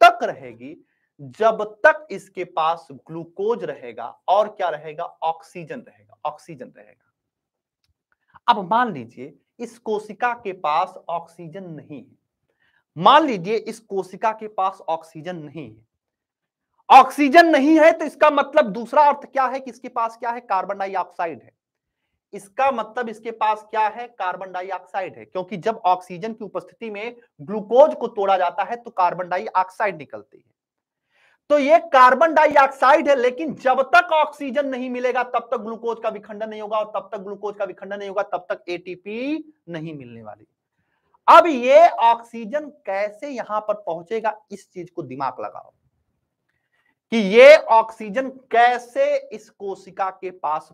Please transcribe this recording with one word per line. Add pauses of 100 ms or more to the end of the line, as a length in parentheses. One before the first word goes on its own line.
तक
रहेगी? (360)
जब
तक
इसके
पास
ग्लूकोज
रहेगा
और
क्या
रहेगा?
ऑक्सीजन
रहेगा,
ऑक्सीजन
रहेगा। (1300)
अब
मान
लीजिए (200)
इस
कोशिका
के
पास (160)
ऑक्सीजन
नहीं
है, (800)
मान
लीजिए
इस
कोशिका
के
पास (100)
ऑक्सीजन
नहीं
है। (1040)
ऑक्सीजन
नहीं
है
तो
इसका
मतलब
दूसरा
अर्थ
क्या
है
कि
इसके
पास
क्या
है?
कार्बन
डाइऑक्साइड
है। (840)
इसका
मतलब
इसके
पास
क्या
है?
कार्बन
डाइऑक्साइड
है,
क्योंकि
जब
ऑक्सीजन
की
उपस्थिति
में (260)
ग्लूकोज
को
तोड़ा
जाता
है
तो
कार्बन
डाइऑक्साइड
निकलती
है। (920)
तो
ये
कार्बन
डाइऑक्साइड
है,
लेकिन
जब
तक
ऑक्सीजन
नहीं
मिलेगा
तब
तक
ग्लूकोज
का
विखंडन
नहीं
होगा,
और
तब
तक
ग्लूकोज
का
विखंडन
नहीं
होगा
तब
तक
एटीपी (160)
नहीं
मिलने
वाली। (800)
अब
ये
ऑक्सीजन
कैसे
यहां
पर
पहुंचेगा, (100)
इस
चीज
को
दिमाग
लगाओ (1400)
कि
ये
ऑक्सीजन
कैसे
इस
कोशिका
के
पास